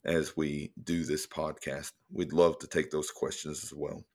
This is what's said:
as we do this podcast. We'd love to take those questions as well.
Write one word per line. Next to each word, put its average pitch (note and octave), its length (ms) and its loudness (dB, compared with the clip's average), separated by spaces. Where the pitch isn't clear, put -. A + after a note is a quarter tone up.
as D#2+ 320 2
we D2 380 -2
do E2+ 200 2
this D2+ 240 -2
podcast. D#2 680 -6
We'd D#2 220 -2
love E2 260 8
to - 80 -14
take D#2 240 0
those D2+ 200 0
questions - 520 -6
as - 80 -12
well. D2 320 -6